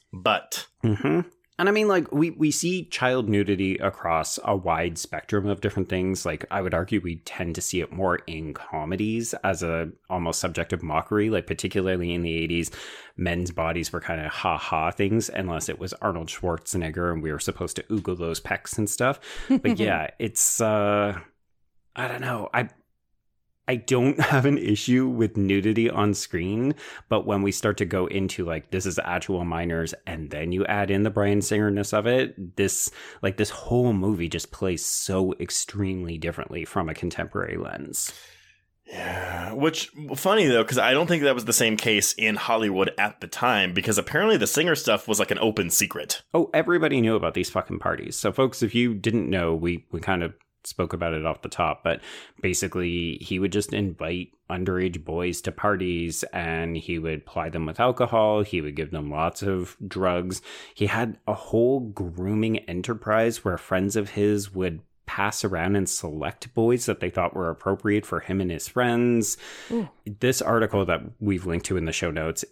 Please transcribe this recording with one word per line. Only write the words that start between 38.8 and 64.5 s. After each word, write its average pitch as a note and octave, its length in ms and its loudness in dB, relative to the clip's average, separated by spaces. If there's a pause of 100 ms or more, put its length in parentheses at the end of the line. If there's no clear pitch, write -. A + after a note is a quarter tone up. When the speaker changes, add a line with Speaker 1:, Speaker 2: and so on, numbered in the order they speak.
Speaker 1:
Yeah, F2+ 680 -8
which, D3+ 380 0 (260)
funny, F#3+ 300 4
though, A#2 180 6
'cause B2+ 120 0
I B2 160 6
don't D#3 140 4
think D#3+ 160 2
that C3+ 120 6
was A#2+ 120 -2
the A#2 60 0
same A2+ 240 4
case G#2+ 380 2
in G#2+ 220 2
Hollywood G#2 640 2
at G#2 220 -2
the F2+ 80 -10
time, G#2 440 2
because G2 240 0
apparently F#3+ 400 2
the G#2+ 100 2
Singer D#3+ 280 2
stuff A#2 340 2
was, G#2 100 2
like, G2+ 120 0
an G2+ 80 0
open G#2+ 320 2
secret. - 520 -2 (120)
Speaker 2:
Oh, E3 180 4
everybody D#3+ 480 4
knew A2+ 140 4
about E2+ 200 0
these F2+ 140 0
fucking F2+ 300 -2
parties. - 380 -4
So, G2+ 160 0
folks, C3 300 2
if G#2+ 120 0
you A#2+ 180 4
didn't G#2 380 0
know, F2 240 2
we, E2+ 380 -2
we E2+ 80 -6
kind F2+ 220 0
of E2+ 120 -4 (300)
spoke - 280 -4
about E2+ 220 -2
it D#2 120 -4
off D#2+ 160 -2
the - 60 -10
top, - 340 0
but E2 180 0 (400)
basically F2 800 -2
he F#2 180 -4
would F#2 120 2
just G2+ 220 -2
invite F2+ 560 -2 (220)
underage F2+ 540 0
boys F2 360 -2
to F#2 120 -4
parties, F2+ 680 -2 (100)
and E2+ 440 -4
he E2 220 -4
would D#2+ 260 -4
ply D#2+ 240 -6
them E2 180 -4
with D#2+ 140 -6
alcohol. A2+ 600 4
He F#2 180 -2
would D2 160 -6
give D2+ 140 -4
them D2 200 -6
lots D#2+ 320 -2
of F#2+ 340 -2 (120)
drugs. F#2 540 0 (320)
He G#2 120 2
had A2 400 0
a G#2+ 80 0
whole B2 460 4
grooming G#2 760 -2
enterprise G#2+ 880 0
where F2+ 140 2
friends G2 380 0
of G2+ 140 0
his G#2 440 2